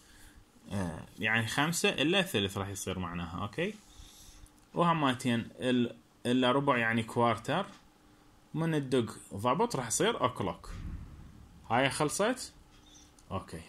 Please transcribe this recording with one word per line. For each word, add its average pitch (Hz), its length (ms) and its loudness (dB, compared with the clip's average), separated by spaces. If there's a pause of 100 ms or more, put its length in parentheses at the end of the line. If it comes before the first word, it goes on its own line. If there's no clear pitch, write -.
(720)
آه، 87 340 -4 (120)
يعني 110 280 2
خمسة 156 420 0
إلا 185 340 2
ثلث 104 360 0
راح 98 100 -2
يصير 95 300 -6
معناها. 87 440 -6
أوكي، 170 320 -4 (1000)
وهماتين 135 760 2 (120)
ال-، 123 360 2 (300)
إلا 123 260 4
ربع 139 260 4
يعني 113 240 2
كوارتر، 117 640 2 (880)
من 160 200 0
الدق 131 440 0 (160)
ضبط 127 420 2
راح 131 100 -4
يصير 202 340 0
أوكلوك. 104 500 -2 (1000)
هاي 131 200 4
خلصت. 196 640 0 (800)
أوكي، 90 380 -6